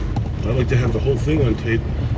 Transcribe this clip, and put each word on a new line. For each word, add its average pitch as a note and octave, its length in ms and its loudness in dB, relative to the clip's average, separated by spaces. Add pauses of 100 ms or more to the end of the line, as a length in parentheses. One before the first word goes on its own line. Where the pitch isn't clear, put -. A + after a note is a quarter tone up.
(420)
I'd G#2+ 140 -2
like C3 140 2
to B2+ 80 2
have A#2+ 160 2
the A2+ 60 0
whole C3+ 180 0
thing D3 280 2
on A2+ 100 2
tape A2+ 260 0 (360)